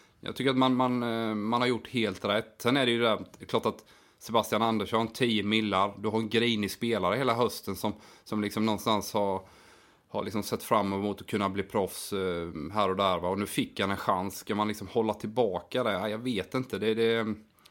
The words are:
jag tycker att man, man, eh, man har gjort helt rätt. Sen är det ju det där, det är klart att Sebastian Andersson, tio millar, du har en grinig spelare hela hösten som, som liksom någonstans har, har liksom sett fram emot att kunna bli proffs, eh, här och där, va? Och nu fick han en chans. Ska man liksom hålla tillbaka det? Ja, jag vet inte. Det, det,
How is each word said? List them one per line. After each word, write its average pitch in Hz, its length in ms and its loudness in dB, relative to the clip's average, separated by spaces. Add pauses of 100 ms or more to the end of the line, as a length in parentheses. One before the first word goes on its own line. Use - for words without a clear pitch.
(200)
jag - 160 -8
tycker 131 140 0
att 127 60 0
man, 131 180 4
man, 123 280 2
eh, 113 320 -2
man 110 260 0
har 123 80 2
gjort 117 200 -2
helt 107 360 -2
rätt. 104 340 0
Sen 123 180 2
är 135 100 4
det 120 60 4
ju 117 60 2
det 117 100 4
där, 98 160 0 (140)
det - 60 -18
är - 40 -14
klart 113 180 0
att - 180 -4 (340)
Sebastian 110 440 2
Andersson, 113 460 2
tio 113 340 2
millar, 101 560 2
du 104 100 -4
har 107 100 0
en 110 100 -2
grinig 110 420 2
spelare 104 460 0
hela 127 180 2
hösten 107 420 -2
som, 104 160 -2 (320)
som 107 160 -2
liksom 104 260 0
någonstans 107 460 0
har, 98 300 0 (680)
har 104 160 -4
liksom 104 180 -4
sett - 200 -4
fram 101 300 2
emot 98 280 -2
att - 60 -16
kunna 101 220 0
bli 98 140 -4
proffs, - 500 -4
eh, 87 360 -2 (240)
här 104 180 2
och 92 60 0
där, 95 220 4
va? 87 100 -2
Och 98 100 0
nu 101 80 -2
fick - 340 -2
han 98 100 2
en 98 60 0
chans. 95 420 0
Ska - 160 -6
man 104 140 0
liksom 104 200 -8
hålla 110 260 0
tillbaka 110 680 -2
det? 110 100 0
Ja, 98 160 -2
jag 107 100 -4
vet 117 360 -4
inte. 127 240 -2
Det, 110 160 0
det, 113 300 2 (460)